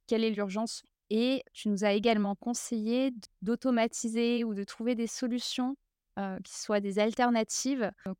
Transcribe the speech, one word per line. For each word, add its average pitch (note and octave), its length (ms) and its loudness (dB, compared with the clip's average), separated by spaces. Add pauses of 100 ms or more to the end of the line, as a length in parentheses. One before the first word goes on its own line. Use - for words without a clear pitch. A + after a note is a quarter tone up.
quelle A3+ 160 2
est A3+ 80 2
l'urgence. G#3 520 -4 (260)
Et B3 340 2 (100)
tu - 160 -4
nous G3+ 160 2
as G3+ 80 6
également G#3 420 2
conseillé A#3+ 760 -2
d-, B3 60 -10 (240)
d'automatiser A#3 1000 0
ou A3+ 100 -2
de G3+ 100 -4
trouver A3+ 320 -2
des A3+ 120 -2
solutions, B3 680 -4 (420)
heu, F#3+ 240 -4
qui - 160 -16
soient G#3 220 0
des G3+ 180 0
alternatives. A#3 920 2 (160)
Heu, F#3+ 120 -6